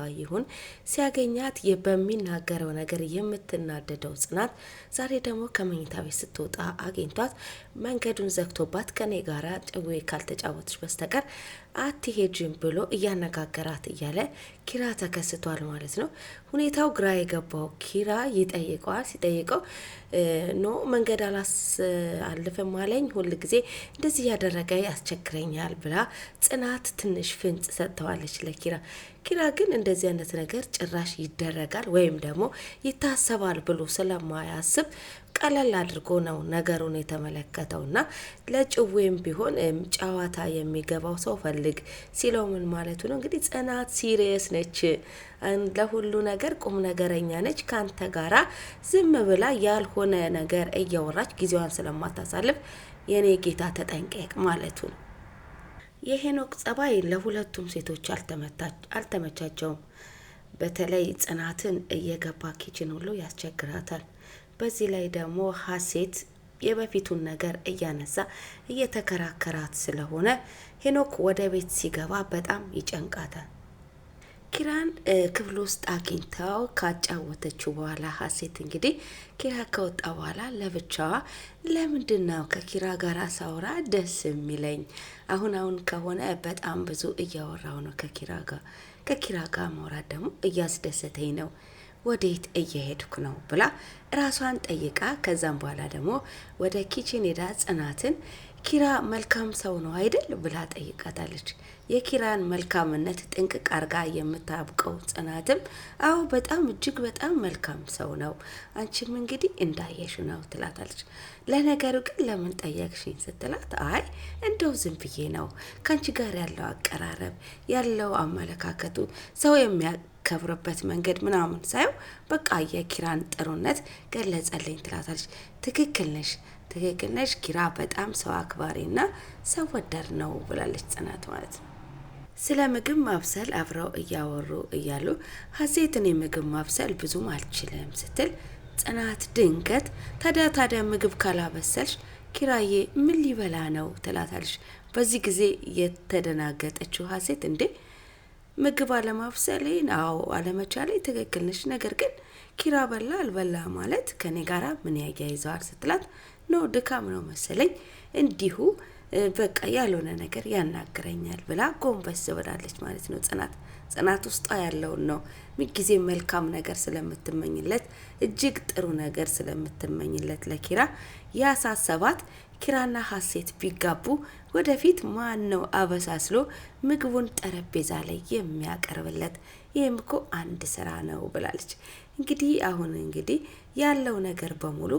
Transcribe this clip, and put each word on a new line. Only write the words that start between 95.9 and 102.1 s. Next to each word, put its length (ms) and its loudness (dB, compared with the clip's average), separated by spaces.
ወደ 160 2
ኪችን 380 -2
ሄዳ 180 0
ጽናትን 580 0
"ኪራ 240 6
መልካም 480 0
ሰው 260 -2
ነው 140 -4
አይደል?" 340 4
ብላ 200 -4
ጠይቃታለች። 800 -8
የኪራን 560 4